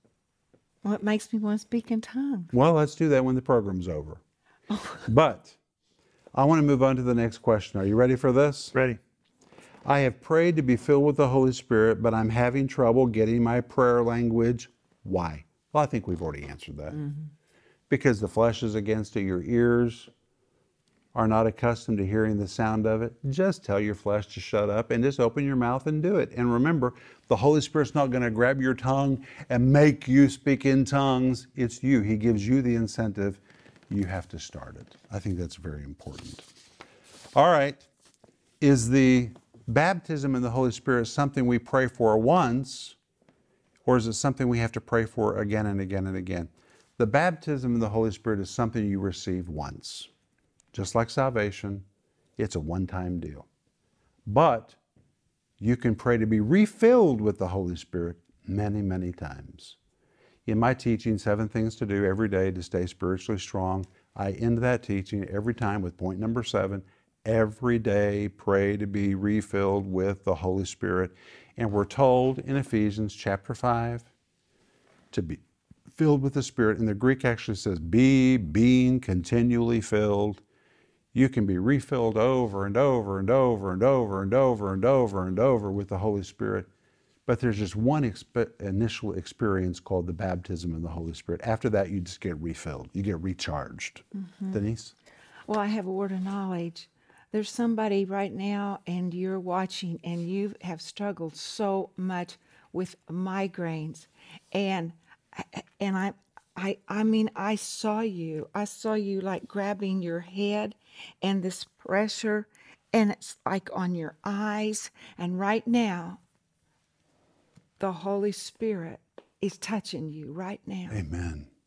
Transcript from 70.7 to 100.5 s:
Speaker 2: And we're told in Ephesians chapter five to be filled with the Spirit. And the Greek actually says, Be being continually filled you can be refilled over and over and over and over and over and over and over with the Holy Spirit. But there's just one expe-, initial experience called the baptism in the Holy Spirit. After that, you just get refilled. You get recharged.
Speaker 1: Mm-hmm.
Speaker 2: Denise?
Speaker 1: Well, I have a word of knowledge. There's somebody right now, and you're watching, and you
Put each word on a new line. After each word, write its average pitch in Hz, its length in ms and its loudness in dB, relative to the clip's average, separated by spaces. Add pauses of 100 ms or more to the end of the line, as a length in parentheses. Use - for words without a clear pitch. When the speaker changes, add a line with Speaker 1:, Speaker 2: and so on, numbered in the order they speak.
Speaker 2:
And 117 140 -2
we're 101 140 0
told 131 540 2
in 135 180 -4
Ephesians 107 580 -2
chapter 101 400 -4
five 117 500 -2 (1080)
to 101 100 0
be 78 160 -8 (540)
filled 147 300 4
with 135 120 0
the 139 80 0
Spirit. 110 360 2
And 110 100 0
the 104 60 0
Greek 123 300 2
actually 113 320 -2
says, 92 220 -2
Be 127 580 6
being 123 640 4
continually 117 800 0
filled 104 600 0 (720)
you 131 160 4
can 113 180 0
be 92 120 0
refilled 117 580 0
over 110 500 0
and 101 100 -4
over 117 420 2
and 98 100 -2
over 117 440 2
and 95 100 -2
over 117 400 2
and 98 100 -2
over 120 400 2
and 95 120 0
over 113 420 2
and 92 120 -2
over 113 340 2
with 101 160 -6
the 95 100 -4
Holy 101 240 -2
Spirit. 101 440 -6 (600)
But 120 140 0
there's 110 180 0
just 104 180 -4
one 135 280 0
expe-, - 560 -6
initial 101 520 -4
experience 92 680 -2
called 90 260 -4
the 87 80 -6
baptism 87 600 -6
in 80 80 -6
the 85 60 -6
Holy 82 240 -8
Spirit. - 320 -8
After 113 260 -2
that, 98 200 2
you 98 100 -4
just 87 200 -10
get 82 200 -6
refilled. 82 520 -8
You 98 100 -4
get 95 180 -4
recharged. - 800 -8 (140)
Speaker 1:
Mm-hmm. 190 360 -10
Speaker 2:
Denise? 110 420 -4 (520)
Speaker 1:
Well, 214 120 -4
I 202 80 -2
have 214 200 -4
a 190 60 -6
word 190 200 -4
of 185 100 -6
knowledge. 185 640 -8 (420)
There's 214 200 -6
somebody 220 560 -2
right 196 260 -4
now, 202 540 -6
and 180 260 -4
you're 185 280 -6
watching, 180 640 -6
and 170 240 -8
you 196 360 -6